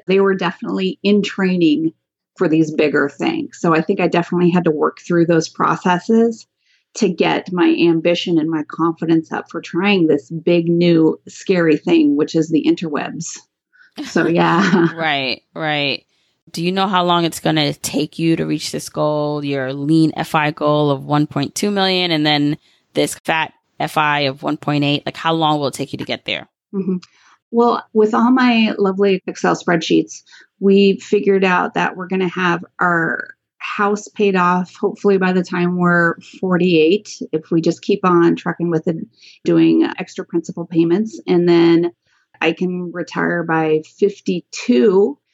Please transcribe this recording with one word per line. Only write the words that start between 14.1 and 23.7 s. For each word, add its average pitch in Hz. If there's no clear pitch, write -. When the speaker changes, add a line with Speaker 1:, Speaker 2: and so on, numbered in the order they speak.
Speaker 2:
<laughs> -
Speaker 1:
yeah. 170
Speaker 2:
Right, 143
right. 147
Do 170
you 180
know 190
how 180
long 175
it's 165
gonna 151
take -
you 165
to 160
reach 156
this 160
goal, 147
your 135
lean 151
F -
I 151
goal 151
of 139
one 147
point -
two 208
million 190
and 151
then 147
this 147
fat 160